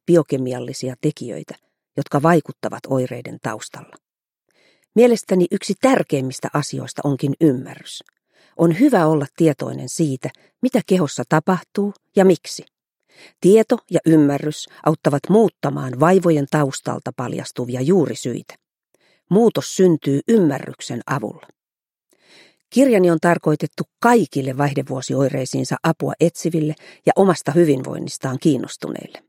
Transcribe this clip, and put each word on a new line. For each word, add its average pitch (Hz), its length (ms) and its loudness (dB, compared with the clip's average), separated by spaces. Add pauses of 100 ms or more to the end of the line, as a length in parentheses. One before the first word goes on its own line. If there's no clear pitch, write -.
biokemiallisia 127 960 -2
tekijöitä, 117 540 -8 (420)
jotka 139 240 -4
vaikuttavat 151 680 0
oireiden 123 540 -6
taustalla. 113 540 -14 (1000)
Mielestäni 208 560 4
yksi 202 300 -4
tärkeimmistä 147 720 0
asioista 135 520 -6
onkin 139 360 -2
ymmärrys. - 600 -2 (540)
On 165 220 2
hyvä 226 280 4
olla 156 180 0 (120)
tietoinen 135 520 -2
siitä, 135 400 -4 (320)
mitä 240 260 0
kehossa 160 420 0
tapahtuu 180 640 -2 (220)
ja 190 100 6
miksi. - 400 0 (760)
Tieto 220 360 4 (140)
ja 170 140 0
ymmärrys 151 640 2 (180)
auttavat 147 440 0
muuttamaan 143 680 0
vaivojen 170 520 4
taustalta 139 640 -4
paljastuvia 123 680 -8
juurisyitä. 135 720 -2 (760)
Muutos 196 460 2
syntyy 151 520 2
ymmärryksen 143 800 0
avulla. - 400 -8 (1200)
Kirjani 220 420 4
on 160 100 0
tarkoitettu 160 640 0 (160)
kaikille 139 580 0
vaihdevuosioireisiinsa 135 1300 -2
apua 160 360 -2
etsiville 160 560 -2 (300)
ja - 100 4
omasta 190 360 2
hyvinvoinnistaan 139 880 -2
kiinnostuneille. - 880 -4